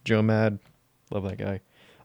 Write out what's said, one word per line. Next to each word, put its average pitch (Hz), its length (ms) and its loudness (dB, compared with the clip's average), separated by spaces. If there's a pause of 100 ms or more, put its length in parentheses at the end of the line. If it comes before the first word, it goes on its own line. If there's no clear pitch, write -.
Joe 110 160 4
Mad, 110 380 2 (520)
love 101 120 -4
that 95 140 -6
guy, 98 220 -6 (460)